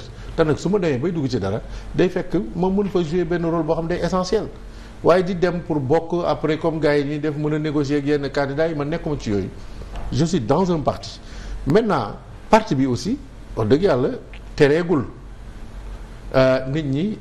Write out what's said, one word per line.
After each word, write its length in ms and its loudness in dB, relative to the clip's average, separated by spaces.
Te 80 4
nag 140 2
su 120 -2
ma 80 4
demee 220 0
bay 120 0
dugg 160 0
ci 120 -2
dara, 220 -2
day 140 4
fekk 260 -2
ma 140 2
mën 200 2
fa 120 0
jouer 240 0
benn 200 0
rôle 180 0
boo 120 0
xam 120 -2
day 160 -2
essentiel, 440 0
waaye 200 6
di 120 -2
dem 260 0
pour 180 -2
bokk 460 0
après, 320 0
comme 220 0
gars 180 4
yi 80 4
ñuy 140 -4
def, 180 -2
mën 160 0
a 60 0
négocier 380 0
ak 100 -2
yenn 240 2
candidats 380 0
yi, 60 -4
man 140 -4
nekkuma 300 -2
ci 100 -4
yooyu. 200 0
Je 140 2
suis 160 2
dans 300 2
un 80 0
parti. 400 -4
Maintenant, 440 4
parti 260 6
bi 100 4
aussi, 320 0
wax 140 0
dëgg 140 6
yàlla 260 4
tereegul, 480 4
euh, 240 6
nit 120 0
ñi 380 0